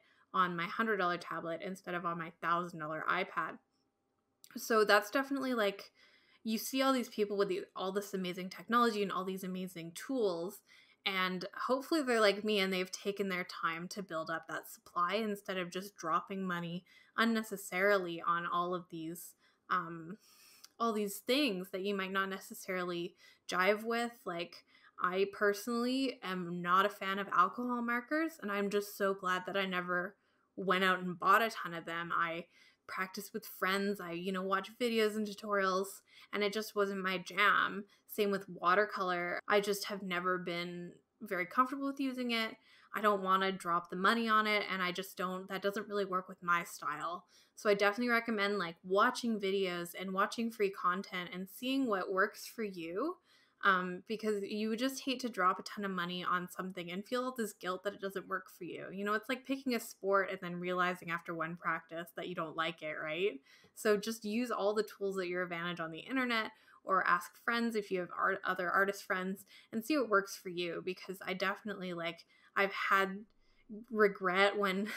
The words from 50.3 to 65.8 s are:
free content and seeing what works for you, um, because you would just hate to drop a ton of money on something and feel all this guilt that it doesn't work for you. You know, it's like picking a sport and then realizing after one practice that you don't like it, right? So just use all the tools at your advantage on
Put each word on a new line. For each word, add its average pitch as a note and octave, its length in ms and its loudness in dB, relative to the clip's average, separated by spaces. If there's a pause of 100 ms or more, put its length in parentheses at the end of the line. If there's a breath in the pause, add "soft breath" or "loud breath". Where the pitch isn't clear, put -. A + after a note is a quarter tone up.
free G3+ 220 0
content F3+ 600 -2
and F#3 160 -8
seeing C4+ 380 -2
what G3 260 0
works G3 360 0
for - 160 -6
you, G3 540 -4 (460 soft breath)
um, F3+ 440 2
because G#3+ 340 2
you G#3+ 280 6
would A3+ 100 0
just C4+ 240 0
hate B3+ 160 -2
to B3 100 -2
drop F#3+ 300 4
a G3+ 40 -10
ton - 220 -6
of G3 60 0
money F3+ 320 -2
on F3+ 260 0
something F#3 400 -8
and F#3 160 -6
feel B3 200 -2
all B3+ 120 -4
this G#3+ 160 -2
guilt F#3 300 -6
that G3 100 -2
it - 80 -12
doesn't F#3+ 260 -6
work F#3 180 -4 (120)
for F#3+ 60 -12
you. D3 280 -10
You G3 140 -6
know, G#3 80 2
it's G#3+ 160 -2
like C4 160 -4
picking C4+ 300 -2
a A3 40 0
sport G3 520 0
and F#3+ 100 -4
then F3 140 -6
realizing F3+ 560 -2
after E3+ 240 -4
one E3 220 -4
practice E3 580 -4
that F3 120 -6
you F3+ 60 -6
don't D#3+ 220 -4
like E3 260 -2
it, D#3 120 -6
right? F3 460 -2 (360 loud breath)
So G#3 220 4
just A3 280 -6
use A3+ 240 -2
all G#3 240 2
the G#3+ 140 2 (100)
tools G3 220 -2
at F3+ 80 -2
your F3+ 160 -2
advantage F3 360 -4
on D#3+ 120 -6